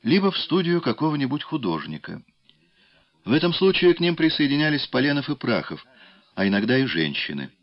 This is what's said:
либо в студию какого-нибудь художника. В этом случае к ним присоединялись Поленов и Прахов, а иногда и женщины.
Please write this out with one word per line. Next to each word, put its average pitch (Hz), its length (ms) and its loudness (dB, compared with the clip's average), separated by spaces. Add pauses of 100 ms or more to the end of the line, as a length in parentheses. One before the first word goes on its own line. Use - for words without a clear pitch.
либо 185 300 4
в - 60 -4
студию 175 420 0
какого-нибудь 143 640 -2
художника. 82 760 -6 (1000)
В 98 80 0
этом 165 220 2
случае 180 400 4
к - 60 -4
ним 170 160 0
присоединялись 151 720 0
Поленов 143 420 0
и 139 60 -2
Прахов, 85 500 -4 (480)
а 95 120 0
иногда 104 300 2
и 131 100 2
женщины. 76 640 -4 (120)